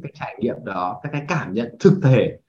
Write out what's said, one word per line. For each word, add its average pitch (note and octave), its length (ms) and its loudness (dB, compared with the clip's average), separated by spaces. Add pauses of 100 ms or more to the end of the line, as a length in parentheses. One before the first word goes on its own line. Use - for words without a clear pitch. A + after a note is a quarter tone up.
cái - 160 -14
trải C#3+ 200 -10
nghiệm A#2+ 160 -4 (100)
đó, F#2 380 -4
các D3 80 -8
cái C#3+ 160 -4
cảm A#2 260 -4
nhận A#2 260 -4
thực G3 140 6 (100)
thể, A#2+ 340 4 (120)